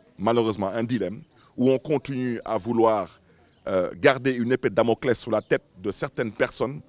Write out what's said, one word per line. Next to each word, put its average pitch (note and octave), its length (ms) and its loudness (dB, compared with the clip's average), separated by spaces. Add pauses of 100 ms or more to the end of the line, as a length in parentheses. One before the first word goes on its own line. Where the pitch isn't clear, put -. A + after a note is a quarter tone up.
(180)
malheureusement, A2 500 2
un A2+ 160 -4
dilemme A2+ 400 -4 (340)
où B2+ 140 4
on C3 80 2
continue B2+ 680 -4
à A2+ 120 -2
vouloir, A2 640 2 (460)
euh, F#2 300 0
garder C3 360 2
une A#2+ 200 0
épée C3 180 0
de G2 60 -4
Damoclès A#2 420 2
sur - 140 -4
la G#2+ 100 0
tête - 220 0 (180)
de G2+ 100 -4
certaines B2+ 400 -4
personnes B2+ 580 -4